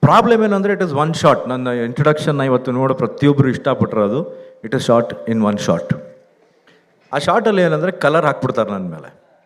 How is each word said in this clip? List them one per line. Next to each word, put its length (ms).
ಪ್ರಾಬ್ಲಮ್ 420
ಏನಂದ್ರೆ, 300
it 80
is 100
one 200
shot. 380
ನನ್ನ 180
ಇಂಟ್ರೊಡಕ್ಷನ್ನ 720
ಇವತ್ತು 300
ನೋಡೋ 220
ಪ್ರತಿಯೊಬ್ಬರು 560
ಇಷ್ಟಪಟ್ಟಿರೋದು, 1000
it 100
is 120
shot 460
in 180
one 140
shot. 300
ಆ 40
ಶಾರ್ಟಲ್ಲಿ 440
ಏನಂದ್ರೆ, 300
ಕಲರ್ 340
ಹಾಕ್ಬಿಡ್ತಾರೆ 460
ನನ್ನ 200
ಮೇಲೆ. 220